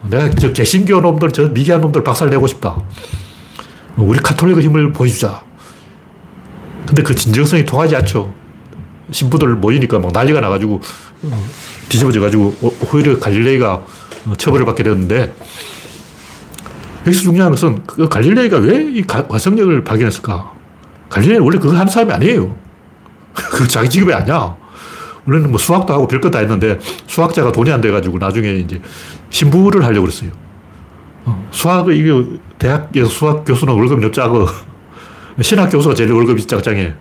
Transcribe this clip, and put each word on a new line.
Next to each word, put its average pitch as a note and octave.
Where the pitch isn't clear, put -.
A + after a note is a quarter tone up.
내가 C#3+
저 C3
개신교 F#3
놈들, E3
저 D3
미개한 C#3+
놈들 D3+
박살내고 C3+
싶다. E2+
우리 G#2+
가톨릭의 E3
힘을 D3+
보여주자." A#2
근데 D3
그 B2+
진정성이 D3
통하지 D3+
않죠. G2+
신부들 C3+
모이니까 A2+
막 F2+
난리가 C3
나가지고, G2
어, A2+
뒤집어져가지고 G#2+
오-, A#2+
오히려 D3
갈릴레이가, A2+
어, G#2
처벌을 C3+
받게 A2+
되었는데 G#2
여기서 F#3
중요한 F3+
것은 B2
그 D#3
갈릴레이가 F#3+
왜 F3
이 A3+
가-, C#3
화성력을 F#3
발견했을까? G#2+
갈릴레이는 F3
원래 E3+
그거 D3
하는 F#3+
사람이 A3+
아니에요. G#2
<laughs> -
그 -
자기 A#2
직업이 F3+
아니야. A2
원래는 D3
뭐 A2+
수학도 F#3
하고 C#3
별것 -
다 A#2
했는데 G#2
수학자가 E3
돈이 A#2+
안 C3
돼가지고 G2
나중에 G2+
이제 F2
신부를 F3+
하려고 G#2+
그랬어요. E2+
어, G#2
수학을, F3+
이게 C#3+
대학에서 C3
수학 D3+
교수는 C3
월급이 A#2+
너무 G#2+
작아. A#2
<laughs> -
신학 G3
교수가 D3
제일 A2+
월급이 A#2
짱짱해. G2+